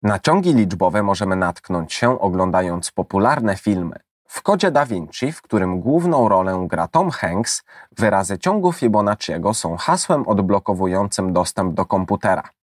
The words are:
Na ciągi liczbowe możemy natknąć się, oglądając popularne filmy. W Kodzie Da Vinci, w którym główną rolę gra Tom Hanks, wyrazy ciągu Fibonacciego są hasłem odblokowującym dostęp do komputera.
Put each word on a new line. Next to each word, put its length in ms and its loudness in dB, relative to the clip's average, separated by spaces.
Na 160 0
ciągi 360 2
liczbowe 480 2
możemy 340 0
natknąć 560 -4
się, 280 0
oglądając 680 0
popularne 680 0
filmy. 400 -2
W 140 -14
Kodzie 280 2
Da 160 2
Vinci, 460 -6
w 100 -18
którym 380 -2
główną 480 2
rolę 400 2
gra 200 -2
Tom 220 0
Hanks, 520 -4
wyrazy 420 0
ciągu 340 0
Fibonacciego 840 0
są 220 -4
hasłem 520 0
odblokowującym 1040 0
dostęp 420 0
do 120 0
komputera. 560 0